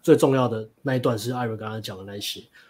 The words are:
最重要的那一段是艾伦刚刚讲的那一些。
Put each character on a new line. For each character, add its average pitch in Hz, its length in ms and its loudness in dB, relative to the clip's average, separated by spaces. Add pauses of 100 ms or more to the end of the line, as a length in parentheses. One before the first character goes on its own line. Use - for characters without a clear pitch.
最 160 120 8
重 135 220 6
要 127 100 4
的 110 220 -4 (140)
那 131 140 0
一 - 20 0
段 123 200 0
是 117 140 -4
艾 123 140 -4
伦 110 100 -4
刚 107 140 -10
刚 110 100 -8
讲 104 160 -12
的 95 80 -16
那 101 100 -14
一 104 60 -10
些。 - 220 -10 (280)